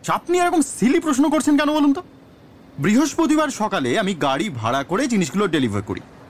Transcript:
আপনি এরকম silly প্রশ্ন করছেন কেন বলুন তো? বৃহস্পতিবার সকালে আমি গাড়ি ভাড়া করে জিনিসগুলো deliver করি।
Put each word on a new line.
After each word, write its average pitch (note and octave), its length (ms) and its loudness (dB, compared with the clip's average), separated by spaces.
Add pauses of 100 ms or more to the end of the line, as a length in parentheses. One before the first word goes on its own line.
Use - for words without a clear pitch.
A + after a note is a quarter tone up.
আপনি - 300 -2
এরকম F4 240 2
silly C#4+ 380 2
প্রশ্ন D4 300 2
করছেন D4 280 2
কেন D4+ 160 0
বলুন D4 180 4
তো? F4+ 100 -2 (760)
বৃহস্পতিবার D4+ 720 2
সকালে G3+ 500 -2
আমি G3 160 -2
গাড়ি D3 340 -2
ভাড়া B2+ 360 -2
করে A#3 220 -2
জিনিসগুলো G3+ 400 0
deliver B2 360 0
করি। - 180 -8 (300)